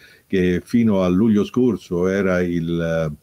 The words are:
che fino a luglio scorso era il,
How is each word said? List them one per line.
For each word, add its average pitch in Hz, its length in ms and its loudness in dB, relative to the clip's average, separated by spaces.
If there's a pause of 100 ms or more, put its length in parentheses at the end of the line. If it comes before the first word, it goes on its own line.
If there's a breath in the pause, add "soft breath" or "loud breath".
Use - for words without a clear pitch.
(260 loud breath)
che 90 360 0
fino 110 400 0
a 90 60 2
luglio 101 360 2
scorso 92 640 -2
era 95 340 0
il, 82 680 -4 (120)